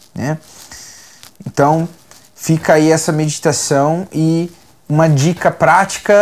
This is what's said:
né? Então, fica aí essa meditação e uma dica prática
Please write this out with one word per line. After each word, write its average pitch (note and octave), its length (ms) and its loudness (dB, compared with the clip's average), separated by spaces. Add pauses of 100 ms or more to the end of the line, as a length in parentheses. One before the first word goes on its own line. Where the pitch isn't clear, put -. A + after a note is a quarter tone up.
(140)
né? C#3+ 240 -6 (1080)
Então, D#3 440 0 (460)
fica D#3+ 380 0
aí D#3 180 4
essa D#3+ 200 0
meditação D3+ 1040 -2
e E3 380 -2 (360)
uma D#3+ 220 2
dica D#3 400 0
prática F3+ 720 0